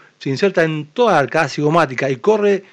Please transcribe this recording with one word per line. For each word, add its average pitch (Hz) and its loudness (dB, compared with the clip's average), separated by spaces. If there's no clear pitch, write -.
se - -8
inserta 175 0
en 156 -4
toda 233 0
la 156 4
arcada 143 0
cigomática 147 0
y 135 -4
corre 202 0